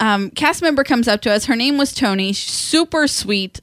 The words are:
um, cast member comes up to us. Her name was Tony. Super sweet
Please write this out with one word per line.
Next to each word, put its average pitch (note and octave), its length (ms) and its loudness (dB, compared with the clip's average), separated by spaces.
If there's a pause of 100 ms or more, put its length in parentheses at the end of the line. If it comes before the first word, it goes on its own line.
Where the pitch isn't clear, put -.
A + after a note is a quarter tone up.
um, G3+ 300 0
cast - 320 0
member D4+ 220 2
comes A#3+ 220 2
up G#3 160 2
to A3 100 2
us. G#3+ 140 0
Her C4 100 0
name C#4 220 0
was C#4+ 160 0
Tony. G3 380 0
Super D#4+ 760 0
sweet G3 560 -4